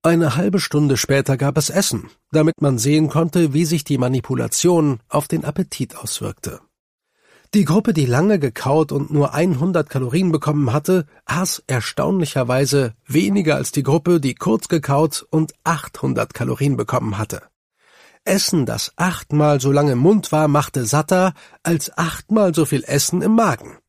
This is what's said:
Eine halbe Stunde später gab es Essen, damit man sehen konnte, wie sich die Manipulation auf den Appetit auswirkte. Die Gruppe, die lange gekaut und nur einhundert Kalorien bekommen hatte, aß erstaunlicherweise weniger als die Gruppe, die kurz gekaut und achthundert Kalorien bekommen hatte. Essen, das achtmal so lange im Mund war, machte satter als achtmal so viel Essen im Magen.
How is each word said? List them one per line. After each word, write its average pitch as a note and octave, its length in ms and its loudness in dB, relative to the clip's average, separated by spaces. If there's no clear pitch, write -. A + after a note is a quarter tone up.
Eine E3 360 2
halbe F#3+ 240 0
Stunde D3 360 2
später C#3 400 0
gab C#3 220 0
es D3 120 -2
Essen, D3 380 -2
damit D#3 320 2
man C3+ 160 2
sehen D3 300 2
konnte, D#3+ 440 0
wie D#3 120 2
sich D#3 180 -2
die C#3 160 -2
Manipulation B2+ 1080 0
auf D3 180 -2
den D#3+ 180 -4
Appetit C#3+ 520 -6
auswirkte. - 640 -10
Die G#3 120 4
Gruppe, F#3+ 280 2
die D3+ 140 0
lange E3 320 2
gekaut C#3+ 540 0
und C#3+ 180 -4
nur C#3+ 240 0
einhundert E3 560 0
Kalorien C#3 400 -2
bekommen D3 420 0
hatte, D#3 320 0
aß F3 420 -4
erstaunlicherweise C3+ 1300 -2
weniger E3+ 480 2
als - 160 -6
die D3 100 -2
Gruppe, E3+ 380 2
die C3 160 -4
kurz - 320 -2
gekaut D3+ 600 0
und D#3 220 0
achthundert C3 680 -4
Kalorien C3 440 -2
bekommen A2 420 -4
hatte. - 240 -8
Essen, F3 420 0
das A2+ 300 -6
achtmal D3+ 640 0
so C#3 120 0
lange C#3+ 200 2
im B2 60 0
Mund F#3+ 320 4
war, D#3 160 2
machte C#3+ 380 0
satter E3+ 500 2
als E3+ 340 -2
achtmal F3 560 0
so D#3 120 2
viel - 200 -2
Essen C#3+ 340 0
im G#3+ 140 2
Magen. G#3+ 440 0